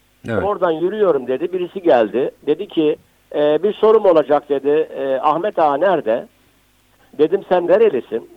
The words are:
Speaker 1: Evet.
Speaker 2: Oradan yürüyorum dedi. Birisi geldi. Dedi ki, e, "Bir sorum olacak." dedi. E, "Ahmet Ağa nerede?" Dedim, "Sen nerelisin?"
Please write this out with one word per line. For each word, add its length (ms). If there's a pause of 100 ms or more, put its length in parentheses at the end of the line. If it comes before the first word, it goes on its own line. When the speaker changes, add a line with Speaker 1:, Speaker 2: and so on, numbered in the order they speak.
(280)
Speaker 1:
Evet. 160
Speaker 2:
Oradan 260
yürüyorum 560
dedi. 260
Birisi 300
geldi. 480 (160)
Dedi 220
ki, 280 (380)
e, 280
"Bir 100
sorum 320
olacak." 440
dedi. 480
E, 260
"Ahmet 360
Ağa 180
nerede?" 500 (920)
Dedim, 300
"Sen 180
nerelisin?" 720